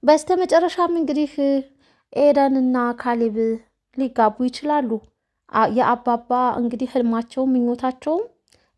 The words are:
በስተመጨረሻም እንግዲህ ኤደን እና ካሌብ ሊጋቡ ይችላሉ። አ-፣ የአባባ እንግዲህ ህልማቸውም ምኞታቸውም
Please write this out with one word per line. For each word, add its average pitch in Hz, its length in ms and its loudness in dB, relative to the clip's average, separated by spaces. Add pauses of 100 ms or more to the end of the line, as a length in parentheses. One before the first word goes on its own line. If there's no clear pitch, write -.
በስተመጨረሻም 339 920 2
እንግዲህ 294 360 -2 (800)
ኤደን 277 420 4
እና 254 220 0 (180)
ካሌብ 233 420 -2 (600)
ሊጋቡ 240 460 0
ይችላሉ። 277 460 -2 (640)
አ-፣ 220 200 2
የአባባ 240 580 0 (260)
እንግዲህ 240 340 -4
ህልማቸውም 240 640 -2
ምኞታቸውም 254 720 -2 (540)